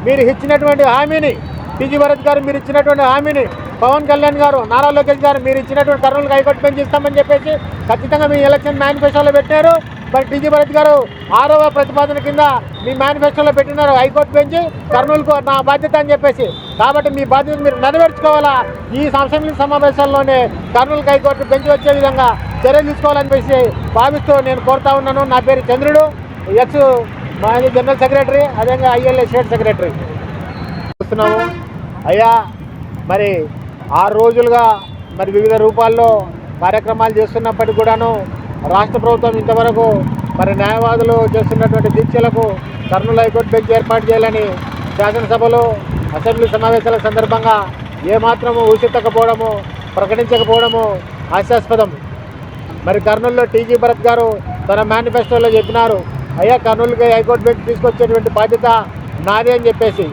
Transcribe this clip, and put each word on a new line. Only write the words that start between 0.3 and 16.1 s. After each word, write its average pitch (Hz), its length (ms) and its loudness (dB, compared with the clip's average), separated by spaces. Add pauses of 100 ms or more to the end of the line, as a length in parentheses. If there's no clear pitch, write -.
హామీని, 294 540 2 (420)
టీజీ 277 200 -2
భరత్ 285 280 2
గారు 285 140 2
మీరు 277 160 -4
ఇచ్చినటువంటి 285 460 0
హామీని, 277 440 0 (360)
పవన్ 277 260 2
కళ్యాణ్ 285 300 2
గారు, 285 180 4
నారా 254 340 2
లోకేష్ 285 340 2
గారు 285 160 2
మీరు 262 180 0
ఇచ్చినటువంటి 277 440 0
కర్నూలుకి 277 320 2
హైకోర్టు 277 280 2
బెంచ్ 285 180 0
ఇస్తామని 285 380 -2
చెప్పేసి 285 380 2 (360)
ఖచ్చితంగా 285 340 0
మీ 294 100 0
ఎలక్షన్ 285 440 2
మేనిఫెస్టోలో 285 520 2
పెట్టారు. 311 640 2 (200)
మరి 262 100 0
టీజీ 285 240 -4
భరత్ 294 240 2
గారు 294 320 4 (300)
ఆరవ 302 340 4
ప్రతిపాదన 285 500 0
కింద 285 200 -4 (480)
మీ 262 80 -4
మేనిఫెస్టోలో 285 580 0
పెట్టినారు 285 380 0
హైకోర్టు 269 420 2
బెంచ్ 294 600 -2
కర్నూలుకు 294 380 2
నా 277 300 0
బాధ్యత 285 360 0
అని 294 160 0